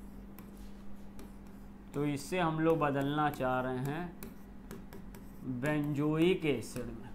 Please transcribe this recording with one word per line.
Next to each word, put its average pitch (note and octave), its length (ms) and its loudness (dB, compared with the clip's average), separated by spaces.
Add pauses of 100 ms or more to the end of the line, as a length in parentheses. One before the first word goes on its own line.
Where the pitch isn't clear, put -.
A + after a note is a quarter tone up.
(1900)
तो C#3+ 120 2
इसे D3 340 0
हम D#3+ 200 4
लोग D#3+ 200 8
बदलना C#3+ 500 4
चाह B2+ 300 2
रहे B2+ 180 0
हैं D3+ 360 -2 (1500)
benzoic D3+ 840 4
एसिड B2 400 0
में। - 300 -8